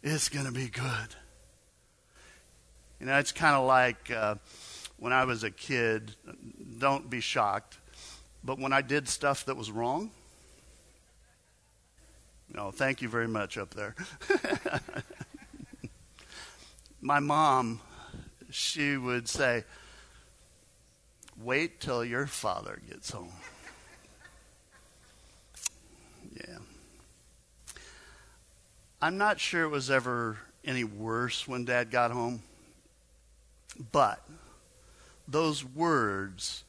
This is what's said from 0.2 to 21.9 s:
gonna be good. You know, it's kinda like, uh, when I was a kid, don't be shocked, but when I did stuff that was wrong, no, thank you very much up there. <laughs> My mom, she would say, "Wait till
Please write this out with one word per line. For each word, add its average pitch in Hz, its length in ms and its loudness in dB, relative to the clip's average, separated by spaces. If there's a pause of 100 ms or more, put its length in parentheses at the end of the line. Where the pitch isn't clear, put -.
gonna 135 220 -4
be 127 180 -4
good. 117 460 -4 (1800)
You - 60 -10
know, 135 120 4
it's 143 140 4
kinda 151 280 6
like, 127 520 6
uh, 110 240 2 (640)
when 123 160 0
I 131 120 6
was 120 180 -2
a 107 80 -2
kid, 110 640 0 (640)
don't 139 300 2
be 123 100 -4
shocked, 107 580 0 (640)
but 131 160 -4
when 135 140 0
I 139 80 6
did 135 260 0
stuff 139 380 0
that 131 100 -2
was 113 140 -8
wrong, 127 420 -2 (2500)
no, 104 220 -8
thank 135 300 0
you 123 80 -4
very 117 180 0
much 107 300 -2
up 98 160 -6
there. 104 220 -8 (340)
<laughs> - 440 0 (2250)
My 143 180 4
mom, 143 640 4 (680)
she 143 480 0
would 123 320 -2
say, 123 360 2 (1700)
"Wait 131 420 0
till 120 240 -2